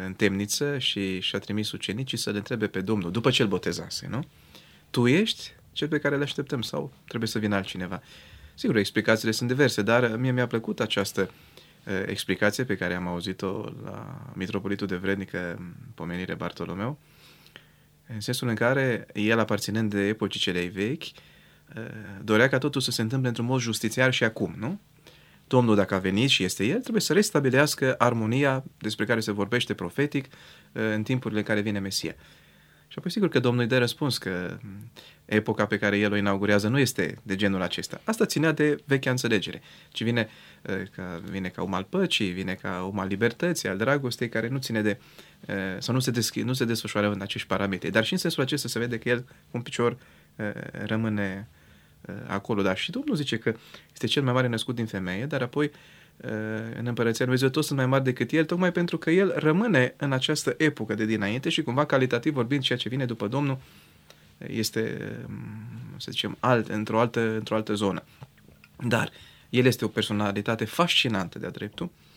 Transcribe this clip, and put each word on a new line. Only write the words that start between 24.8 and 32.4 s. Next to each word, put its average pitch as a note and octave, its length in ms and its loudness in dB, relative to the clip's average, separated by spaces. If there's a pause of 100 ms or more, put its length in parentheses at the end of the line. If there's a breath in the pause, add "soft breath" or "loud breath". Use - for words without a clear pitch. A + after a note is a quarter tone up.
Domnul, A#2+ 300 6
dacă G2+ 180 4
a F#2+ 40 2
venit G2 300 2
și A2 160 2
este F#2 200 -2
el, E3 160 0
trebuie A3+ 220 0
să - 100 -2
restabilească C#3 840 4
armonia A#2+ 640 2 (140)
despre G#2+ 260 -4
care A2+ 160 2
se G#2+ 120 -2
vorbește G#2 420 0
profetic, C3+ 520 -2 (460 loud breath)
e, B2 80 -6
în G#2+ 220 0
timpurile A2+ 380 -2
în G2+ 60 -4
care G#2+ 140 2
vine G#2 180 -2
Mesia. G2 360 -4 (720 soft breath)